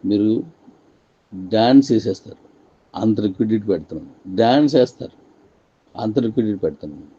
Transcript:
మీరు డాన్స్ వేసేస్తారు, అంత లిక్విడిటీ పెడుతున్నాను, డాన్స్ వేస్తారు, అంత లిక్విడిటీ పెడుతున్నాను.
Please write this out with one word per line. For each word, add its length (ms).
మీరు 180
డాన్స్ 400
వేసేస్తారు, 480
అంత 220
లిక్విడిటీ 460
పెడుతున్నాను, 400
డాన్స్ 380
వేస్తారు, 360
అంత 120
లిక్విడిటీ 400
పెడుతున్నాను. 540